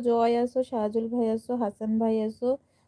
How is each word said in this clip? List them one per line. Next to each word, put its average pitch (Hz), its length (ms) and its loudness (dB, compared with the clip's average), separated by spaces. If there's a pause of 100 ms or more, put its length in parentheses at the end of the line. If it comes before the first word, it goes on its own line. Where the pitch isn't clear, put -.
জয় 233 320 2 (100)
আসো, 247 200 -2
শাহজুল 226 500 -2
ভাই 240 220 0
আসো, 226 220 -8
হাসান 220 420 -4
ভাই 220 220 2
আসো, 220 280 -4 (380)